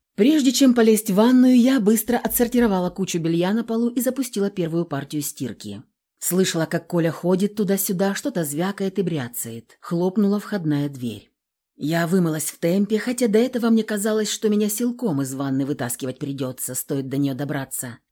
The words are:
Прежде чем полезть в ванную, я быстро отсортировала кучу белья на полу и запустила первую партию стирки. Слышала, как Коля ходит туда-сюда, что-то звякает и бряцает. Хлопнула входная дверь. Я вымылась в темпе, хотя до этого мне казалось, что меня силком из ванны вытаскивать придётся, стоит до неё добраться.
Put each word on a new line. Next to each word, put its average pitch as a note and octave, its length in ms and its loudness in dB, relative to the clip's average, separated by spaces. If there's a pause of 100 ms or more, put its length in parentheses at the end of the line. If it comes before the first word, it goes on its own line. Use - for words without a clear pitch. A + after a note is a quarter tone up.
(140)
Прежде C4+ 380 4
чем B3+ 220 6
полезть A3 360 4
в F#3 40 2
ванную, B3+ 440 6
я C4 220 4
быстро A3 380 2
отсортировала A3+ 720 2
кучу F3+ 280 -4
белья E3+ 360 0
на A#3 100 -2
полу A#3 240 -2
и A#3+ 120 -4
запустила B3 500 -2
первую E3+ 340 -2
партию C#3+ 380 -6
стирки. G#2+ 600 -10 (360)
Слышала, F3 480 0
как E3 200 -4
Коля E3 240 0
ходит F#3 440 0
туда-сюда, G3 600 -2
что-то - 300 -4
звякает F#3+ 540 -4
и G3 40 0
бряцает. A#2+ 800 -8
Хлопнула F#3+ 580 0
входная D3+ 520 -2
дверь. A#2+ 420 -10 (420)
Я E3 320 -2
вымылась D#3+ 440 0
в - 80 -16
темпе, G3 400 0
хотя B3 300 -2
до G#3 100 4
этого A#3+ 320 0
мне A3 120 4
казалось, G#3+ 480 -2
что - 200 -2
меня G#3 180 0
силком A#3+ 540 -2
из C3+ 120 -6
ванны C3+ 300 -2
вытаскивать B2+ 540 -6
придётся, C3 560 -8
стоит C#3 340 -4
до C3+ 80 -4
неё C#3 180 0
добраться. C3+ 640 -8 (140)